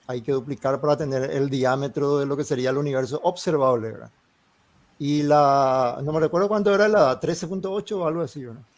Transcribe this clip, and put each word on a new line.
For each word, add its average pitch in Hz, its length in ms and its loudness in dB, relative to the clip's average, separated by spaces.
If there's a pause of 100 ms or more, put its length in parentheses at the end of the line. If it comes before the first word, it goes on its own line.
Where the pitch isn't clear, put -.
hay 127 160 -6
que 113 80 -6
duplicar 135 500 -2
para 147 160 2
tener 135 340 -2
el 139 200 -2
diámetro 139 680 0
de 143 80 0
lo 139 100 -2
que 143 80 -4
sería 127 260 -2
el 131 60 -2
universo 135 480 -2
observable, 135 640 0
¿verdad? 113 200 -16 (880)
Y 147 240 0
la, 139 800 4
no 151 80 -4
me 156 80 0
recuerdo 170 260 2
cuánto 202 260 2
era 202 140 4
la 175 320 4
trece 170 300 -4
punto 190 240 -6
ocho 202 300 -6
o 170 40 -2
algo 160 140 -2
así, 147 240 -8
¿verdad? 120 180 -16 (160)